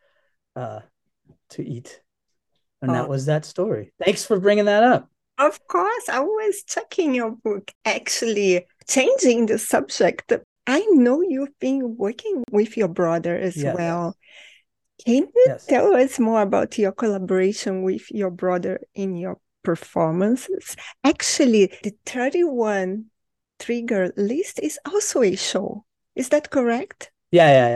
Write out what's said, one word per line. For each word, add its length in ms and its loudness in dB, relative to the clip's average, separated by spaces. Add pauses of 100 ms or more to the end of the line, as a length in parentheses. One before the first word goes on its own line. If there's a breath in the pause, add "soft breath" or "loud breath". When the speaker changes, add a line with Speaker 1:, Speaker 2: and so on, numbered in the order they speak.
(560)
Speaker 1:
uh, 240 -12 (680)
to 160 -12
eat. 340 -14 (840)
And 120 0
that 120 -2
Speaker 2:
Oh. 20 -8
Speaker 1:
was 180 -4
that 180 0
story. 480 -4 (120)
Thanks 200 0
for 140 0
bringing 280 4
that 160 4
up. 260 4 (300)
Speaker 2:
Of 280 0
course, 420 -2
I 120 -2
was 460 -2
checking 480 -2
your 180 -2
book, 400 -6 (120)
actually, 800 0 (200)
changing 600 2
the 120 0
subject. 760 0 (340)
I 140 2 (120)
know 300 6
you've 360 -4
been 380 -2
working 560 -4
with 240 0
your 120 2
brother 480 0
as 200 -4
Speaker 1:
Yeah. 180 -2
Speaker 2:
well. 400 -4 (920 loud breath)
Can 300 2
you 120 6
Speaker 1:
Yes. 220 -2
Speaker 2:
tell 280 4
us 240 2
more 220 2
about 360 -2
your 140 0
collaboration 920 -2
with 280 -4
your 200 -4
brother 500 -4 (140)
in 220 -6
your 220 -10 (260)
performances? 1120 -2 (260 loud breath)
Actually, 680 2 (100)
the 100 -8 (140)
thirty-one 1000 -2 (520)
Trigger 580 -2
List 460 -4
is 240 -6
also 360 -2
a 120 2
show. 500 -6 (300)
Is 140 -6
that 220 0
correct? 600 -4 (220)
Speaker 1:
Yeah, 180 8
yeah, 260 8